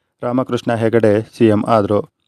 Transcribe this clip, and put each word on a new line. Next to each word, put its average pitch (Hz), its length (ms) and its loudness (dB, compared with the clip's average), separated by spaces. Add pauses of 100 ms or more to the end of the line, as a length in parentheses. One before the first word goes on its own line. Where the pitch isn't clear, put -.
(240)
ರಾಮಕೃಷ್ಣ 123 500 -4
ಹೆಗಡೆ 110 640 0
ಸಿ 117 100 2
ಎಂ 107 180 0
ಆದ್ರು. 104 480 0 (140)